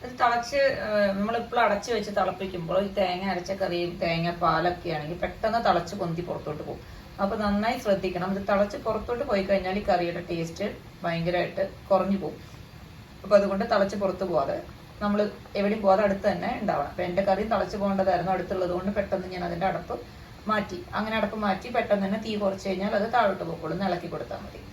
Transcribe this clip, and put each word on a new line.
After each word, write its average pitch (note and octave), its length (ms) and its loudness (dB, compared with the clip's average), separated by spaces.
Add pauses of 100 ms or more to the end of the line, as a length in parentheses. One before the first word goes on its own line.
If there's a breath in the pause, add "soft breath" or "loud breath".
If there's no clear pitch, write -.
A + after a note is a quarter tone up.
ഇത് B3 160 -10
തിളച്ച്, A#3+ 400 4 (240)
ഏഹ്, G#3 320 4
നമ്മൾ G#3+ 200 0 (280)
അടച്ച് G3+ 320 2
വെച്ച് G3+ 220 -2
തിളപ്പിക്കുമ്പോൾ F#3 680 0
ഈ F#3+ 40 -4 (100)
തേങ്ങ F3+ 320 2
അരച്ച F3 200 -4 (100)
കറിയും F3 300 0 (120)
തേങ്ങ E3 260 2 (140)
പാലൊക്കെ E3 520 2
ആണെങ്കിൽ D3+ 280 -6
പെട്ടെന്ന് A3 420 0
തിളച്ച് F3+ 360 2
പൊന്തി E3+ 280 -2
പുറത്തോട്ട് D3+ 380 -6
പോകും. C#3+ 120 -8 (420 loud breath)
അപ്പൊ G3+ 200 0
നന്നായി G#3 440 2
ശ്രദ്ധിക്കണം. F#3 500 0
ഇത് G3 160 -4
തിളച്ച് G3+ 340 2
പുറത്തോട്ട് A3+ 460 -2
പോയി G3 180 2
കഴിഞ്ഞാൽ F#3 320 2
ഈ - 80 -8
കറിയുടെ F3 400 2
ടേസ്റ്റ് E3 380 -4 (360)
ഭയങ്കരമായിട്ട് F3 600 0 (240)
കുറഞ്ഞു F#3+ 340 4
പോകും. D3+ 160 -6 (840 loud breath)
അപ്പൊ G3+ 160 2
അതുകൊണ്ട് G3 340 2
തിളച്ച് G3+ 300 2
പുറത്ത് F#3+ 280 0
പോവാതെ, D3 260 0 (460)
നമ്മൾ G#3 160 2 (400)
എവിടെയും G#3 260 2
പോവാതെ G3 220 8
അടുത്ത് G3 240 0
തന്നെ F3+ 200 -2 (100)
ഉണ്ടാവണം. F3 320 0
അപ്പൊ F3+ 160 -2
എൻ്റെ F3+ 200 2
കറിയും G#3+ 240 2
തിളച്ച് F#3+ 300 0
പോകേണ്ടതായിരുന്നു, F#3+ 540 2
അടുത്തുള്ളത് F3+ 400 -2
കൊണ്ട് F#3+ 220 -2
പെട്ടെന്ന് F#3 360 -2
ഞാൻ F3+ 140 -4
അതിൻ്റെ F3 220 0
അടപ്പ് - 260 -4 (520 loud breath)
മാറ്റി. G3+ 280 0 (200)
അങ്ങനെ A3 220 -2
അടപ്പ് G#3 260 0
മാറ്റി G3 220 0 (100)
പെട്ടെന്ന് G3+ 280 2
തന്നെ G#3 200 0
തീ A3 60 -4 (120)
കുറച്ച് F#3+ 260 0
കഴിഞ്ഞാൽ G3 300 0
അത് A3 160 2
താഴോട്ട് F#3+ 320 4
പോയിക്കോളും, E3 300 -6
ഒന്ന് F#3+ 120 0
ഇളക്കി E3 240 -2
കൊടുത്താൽ - 320 -8
മതി. - 160 -14 (120)